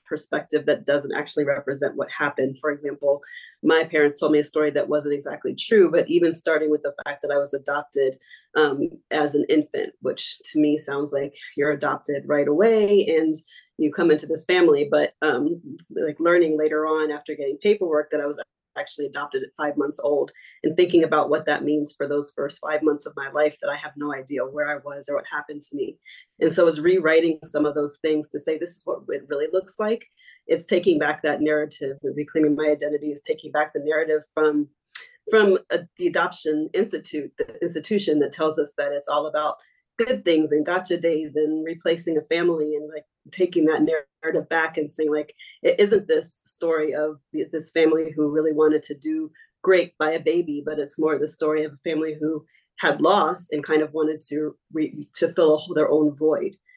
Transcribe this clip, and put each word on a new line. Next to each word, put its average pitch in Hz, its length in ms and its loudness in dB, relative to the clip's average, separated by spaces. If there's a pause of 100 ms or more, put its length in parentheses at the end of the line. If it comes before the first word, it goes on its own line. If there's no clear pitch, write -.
perspective 151 600 -4
that 147 180 0
doesn't 143 320 0
actually 147 280 -2
represent 139 520 -2
what 139 140 -4
happened. 135 500 -2
For 151 100 -2
example, 143 520 -2 (400)
my 160 220 4
parents 151 360 2
told 156 120 2
me 147 80 6
a 147 40 -2
story 151 280 0
that 147 180 -2
wasn't 147 240 0
exactly - 400 -6
true, 190 360 4
but 160 200 2
even 165 240 4
starting 156 360 0
with 147 120 0
the 143 100 -4 (140)
fact 143 160 -10
that 143 100 -4
I 143 60 2
was 143 160 -2
adopted, 139 640 -2 (360)
um, 147 360 2 (200)
as 147 240 0
an 147 140 2
infant, - 540 0
which - 360 -6 (140)
to 151 80 0
me 151 160 4
sounds 143 380 -6
like 143 200 -4 (220)
you're 147 160 0
adopted 143 540 -4
right 143 200 0
away 208 600 4
and 160 280 2 (440)
you 151 120 2
come 170 200 2
into 151 160 2
this 160 180 -4
family, 160 460 4
but, 147 320 2
um, 151 360 0 (320)
like, 156 300 -4
learning 165 380 4
later 156 280 0
on 156 240 0
after 147 240 -8
getting 185 220 -6
paperwork 175 540 2
that 147 100 -2
I 143 60 -4
was 147 120 -6 (380)
actually 143 300 -8
adopted 135 360 -6
at - 140 -14
five 147 220 -4
months 147 260 -2
old 143 260 0 (320)
and 165 140 0
thinking 175 260 6
about 147 280 2
what 156 160 0
that 147 180 0
means 147 280 0
for 139 140 -6
those 143 300 -4
first 143 240 -6
five 151 220 -2
months 147 240 2
of 139 100 -14
my 139 140 -8
life 147 320 0
that 143 80 -4
I 143 60 -6
have 143 200 -12
no 147 160 -6
idea 131 320 -6
where 147 260 -4
I 143 140 -6
was 143 240 -12
or 143 80 -4
what 147 140 -4
happened 147 320 -10
to - 140 -14
me. - 220 -6 (420)
And 160 120 2
so 175 100 4
I 170 40 8
was 156 120 2
rewriting 165 640 4
some 151 220 -2
of 143 100 -2
those 147 280 -4
things 151 280 -2
to 147 100 -8
say, 156 180 -4
"This 170 180 -8
is - 80 -18
what - 240 -6
it 139 200 -6
really 147 220 -2
looks 185 280 -4
like." 220 280 -2 (400)
It's 170 200 0
taking 175 320 2
back 151 240 0
that 147 180 0
narrative, 151 640 -2
and 139 120 -4
reclaiming 147 420 2
my 151 100 0
identity 147 460 0
is 143 100 -10
taking 156 280 -6
back 151 220 -2
the 147 80 -4
narrative 156 420 0 (120)
from, 147 340 2 (640)
from, 202 280 6 (140)
uh, 175 60 0 (180)
the 180 100 -4
Adoption 170 680 -2
Institute, 160 640 -4
the - 240 -6
institution 165 560 -2
that 135 140 0
tells 156 260 -2
us 147 180 -2
that 143 160 -2
it's 143 160 -6
all 151 180 0
about 151 300 -2 (400)
good - 280 0
things 156 260 4
and 151 140 2
gotcha 180 320 -2
days 156 400 -2
and 156 260 0
replacing 165 540 -2
a 151 60 0
family, 160 520 0
and, 151 140 -6
like, 151 160 -14 (260)
taking 175 360 2
that 156 160 4
narrative 156 680 -2
back 160 300 0
and 147 120 -4
saying, 156 200 -2
like, 151 240 -2 (280)
"It 175 160 4
isn't 202 300 4
this 156 340 -2
story 156 520 -2
of 151 260 -4 (140)
th-, 151 180 -4
this 156 180 -6
family 160 460 4
who 147 140 0
really 156 220 2
wanted 151 320 4
to - 100 -10
do 156 360 -6 (320)
great 185 360 4
by 156 140 0
a 160 60 -2
baby, 156 460 0
but 151 140 -4
it's 143 200 -6
more 156 200 2
the 147 100 -2
story 156 360 -2
of 143 100 -10
a 170 160 -8
family 156 280 -4
who 156 280 -4 (320)
had - 240 0
loss 185 500 2
and 147 100 -4
kind 156 200 2
of 147 100 -4
wanted 156 300 -2
to 151 340 -6 (160)
re-, 151 340 -4 (100)
to 170 180 0
fill 156 220 6
a, - 180 -8
their 151 160 2
own 151 260 2
void." 156 400 0 (200)